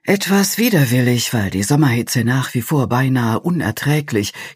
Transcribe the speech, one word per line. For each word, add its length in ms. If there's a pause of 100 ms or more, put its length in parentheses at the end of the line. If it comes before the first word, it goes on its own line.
Etwas 560
widerwillig, 760
weil 160
die 140
Sommerhitze 640
nach 280
wie 80
vor 300
beinahe 500
unerträglich 920 (220)